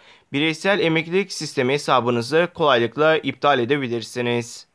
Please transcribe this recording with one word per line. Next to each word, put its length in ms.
bireysel 460
emeklilik 520
sistemi 420
hesabınızı 800
kolaylıkla 640
iptal 420
edebilirsiniz. 1160